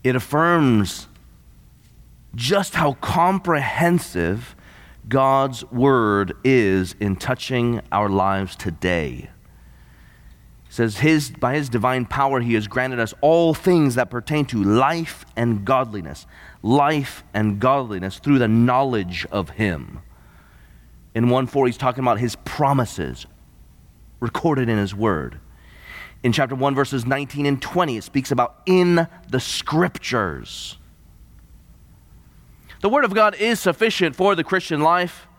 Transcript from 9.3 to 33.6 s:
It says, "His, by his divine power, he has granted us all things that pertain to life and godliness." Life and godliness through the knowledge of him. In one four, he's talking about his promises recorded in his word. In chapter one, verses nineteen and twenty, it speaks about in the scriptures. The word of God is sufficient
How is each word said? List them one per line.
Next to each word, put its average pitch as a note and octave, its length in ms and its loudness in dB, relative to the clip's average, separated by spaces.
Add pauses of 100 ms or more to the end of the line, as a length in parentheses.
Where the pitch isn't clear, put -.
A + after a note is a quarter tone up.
It - 60 -20
says, A2+ 240 -2
"His, D3+ 320 2
by B2+ 240 -4
his D3 160 -4
divine B2 360 0
power, C3+ 340 0
he A#2+ 160 0
has A2 100 0
granted B2+ 340 -4
us A2+ 220 -4
all E3 320 4
things D#3 400 2
that A#2+ 160 0
pertain C#3 360 -4
to A2+ 180 -2
life C#3 600 0 (100)
and A2+ 280 -2
godliness." G#2 600 -4 (380)
Life C#3+ 600 0 (120)
and G#2 240 0
godliness A2 580 -2
through C#3+ 220 2
the A#2+ 80 4
knowledge A#2 840 2
of F#2+ 200 -4
him. E2+ 480 -4 (1120)
In A#2 160 2
one B2+ 160 2
four, C3+ 220 2
he's A#2+ 100 -2
talking B2+ 260 -2
about A#2+ 140 2
his A#2 200 -2
promises A#2+ 880 -2 (920)
recorded C3 500 -2
in A2 80 0
his G2+ 180 -2
word. E2+ 420 -2 (840)
In B2 80 2
chapter C3+ 240 0
one, C3+ 180 0
verses C3+ 320 -2
nineteen C#3+ 400 -4
and C#3 160 0
twenty, D#3+ 360 -2
it G#2 80 -10
speaks - 260 -2
about B2 340 -2
in F3 400 4 (220)
the B2+ 140 -2
scriptures. - 1400 -4 (2000)
The G3 80 -2
word C#4 160 4
of G#3 100 0
God G#3+ 220 4
is G#3+ 240 0
sufficient F#3 560 0